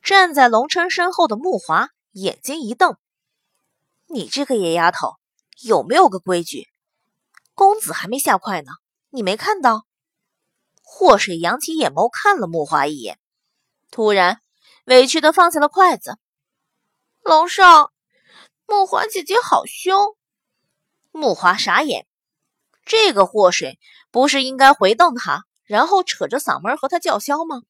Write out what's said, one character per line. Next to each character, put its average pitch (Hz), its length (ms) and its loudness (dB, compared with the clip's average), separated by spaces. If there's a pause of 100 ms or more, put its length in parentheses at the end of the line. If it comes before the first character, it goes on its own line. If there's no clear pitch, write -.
站 370 320 2
在 269 160 6
龙 233 180 0
琛 349 220 -2
身 359 200 -2
后 359 160 0
的 220 100 -4
穆 277 220 -4
华 185 300 -2 (220)
眼 190 320 -8
睛 302 180 -10
一 233 140 -8
瞪 311 240 0 (1080)
：“你 226 200 -10
这 277 160 -6
个 269 120 -4
野 170 180 -2
丫 170 160 2
头， - 240 -10 (480)
有 208 200 0
没 214 120 -6
有 339 160 4
个 185 80 -10
规 175 260 -4
矩？ - 240 -14 (880)
公 403 260 2
子 156 140 -10
还 - 140 -10
没 247 100 -8
下 262 180 0
筷 185 240 -6
呢， 135 120 -20 (360)
你 262 140 -10
没 196 160 -4
看 403 240 -4
到？” 226 240 0 (1000)
祸 302 320 4
水 185 220 -4
扬 175 200 -2
起 320 160 -10
眼 247 200 0
眸 208 160 0
看 403 280 -2
了 202 80 -6
穆 165 200 -6
华 147 200 -2
一 151 120 -8
眼， 104 200 -14 (720)
突 214 220 -2
然 185 300 0 (420)
委 254 220 6
屈 302 160 -4
的 302 100 4
放 349 180 2
下 330 80 -4
了 294 120 0
筷 370 260 2
子。 - 220 -14 (1080)
“龙 330 220 4
少， 349 420 6 (760)
穆 403 180 2
华 - 180 -2
姐 427 200 -8
姐 403 160 0
好 - 260 -2
凶。” 403 500 -2 (960)
穆 285 240 -4
华 185 220 0
傻 208 260 -2
眼， 220 240 -8 (760)
这 427 280 0
个 202 140 2
祸 196 240 2
水 139 300 -8 (320)
不 262 160 0
是 269 160 -2
应 262 120 -10
该 269 160 6
回 285 220 2
瞪 262 220 2
他， 170 280 -8 (200)
然 226 240 0
后 370 160 2
扯 - 240 -8
着 220 100 -6
嗓 135 220 -6
门 226 160 -4
和 269 100 -8
他 349 140 -4
叫 294 180 -4
嚣 294 260 -6
吗？ 285 260 -14